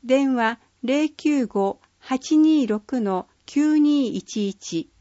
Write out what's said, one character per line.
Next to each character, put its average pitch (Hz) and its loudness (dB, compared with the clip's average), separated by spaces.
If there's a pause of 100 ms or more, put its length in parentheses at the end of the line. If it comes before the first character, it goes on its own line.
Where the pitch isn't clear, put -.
電 262 0
話 233 -2 (240)
零 294 0
九 285 -2
五 196 -4 (180)
八 269 -2
二 311 4
六 214 -4
の 190 -4 (160)
九 302 0
二 294 2
一 202 -4
一。 170 -8 (100)